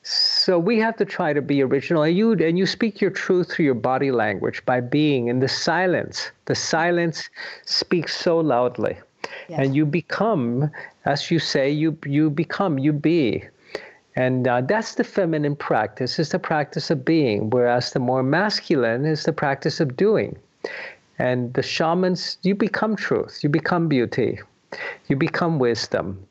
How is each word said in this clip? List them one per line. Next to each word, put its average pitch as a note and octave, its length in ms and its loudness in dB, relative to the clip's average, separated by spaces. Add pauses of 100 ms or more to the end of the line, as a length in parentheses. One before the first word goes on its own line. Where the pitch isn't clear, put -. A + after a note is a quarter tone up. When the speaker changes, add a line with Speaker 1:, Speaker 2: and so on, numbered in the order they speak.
Speaker 1:
So - 560 0
we G#3+ 220 2
have A3+ 160 0
to G#3 80 0
try D#3+ 280 -2
to C#3+ 100 0
be C#3 200 2
original. C#3 400 2
And E3 140 2
you, A3+ 160 4
and E3+ 260 2
you F#3+ 80 2
speak - 340 -2
your G3 120 2
truth - 400 0
through E3+ 140 2
your C3+ 80 4
body B2+ 360 0
language A2 560 -2
by B2 140 2
being C3 480 2
in B2 100 0
the C3 100 2
silence. E3+ 840 -2 (140)
The C3 100 0
silence E3+ 760 -2 (360)
speaks - 500 -2
so E3 240 2
loudly. B2 560 0 (520)
Speaker 2:
Yes. D#3 120 -4
Speaker 1:
And C3+ 160 2
you D3+ 100 4
become, D3+ 840 0 (340)
as - 260 -2
you E3+ 80 4
say, C#3 320 0
you, D#3 260 0 (100)
you D3 240 2
become, D#3+ 480 -2
you C#3+ 140 2
be. D3+ 520 2 (720)
And, B2+ 320 2
uh, B2 140 2
that's G#3 320 -2
the A#3+ 100 0
feminine D3+ 520 0
practice, A#2+ 600 -2
is D#3 120 -2
the F#3 80 0
practice - 520 -4
of C#3 140 0
being, A2+ 460 2
whereas B2 420 2
the - 60 -2
more B2+ 240 0
masculine C#3 840 0
is D#3 200 0
the E3 80 0
practice D3 480 -2
of C3+ 160 -2
doing. F#3+ 400 2 (840)
And B2 360 0
the C3+ 80 0
shamans, F3 800 0
you F#3 120 2
become G#3+ 420 0
truth, - 460 -2
you D3+ 60 0
become E3+ 400 0
beauty, B2 520 0 (680)
you C#3 80 2
become E3 420 0
wisdom. G2+ 720 -2